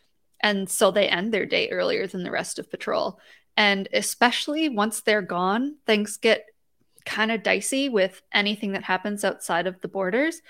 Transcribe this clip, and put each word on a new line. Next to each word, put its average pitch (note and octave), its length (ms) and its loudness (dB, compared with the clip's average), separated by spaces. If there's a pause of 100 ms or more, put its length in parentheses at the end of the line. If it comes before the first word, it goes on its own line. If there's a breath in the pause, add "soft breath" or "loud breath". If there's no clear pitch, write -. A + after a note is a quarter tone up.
(400 soft breath)
And G3 280 0
so G3 220 4
they G3 180 2
end F#3+ 240 -2
their G3 140 0
day F3 240 -2
earlier F3+ 360 0
than F3+ 160 -6
the F3+ 80 -8
rest - 280 -6
of - 120 -12
patrol. - 480 -2 (380 soft breath)
And G3+ 380 2
especially B3 760 0
once A3 320 0
they're G#3+ 220 2
gone, G3 540 -2 (100)
things G#3 320 0
get - 260 2 (600)
kind A3 280 -2
of A3 100 -2
dicey B3 460 0
with G3 320 0 (120)
anything G#3 400 0
that G3 120 -6
happens G3+ 400 -2
outside F3 420 -2
of F#3 140 -6
the - 80 -8
borders, A3+ 600 -2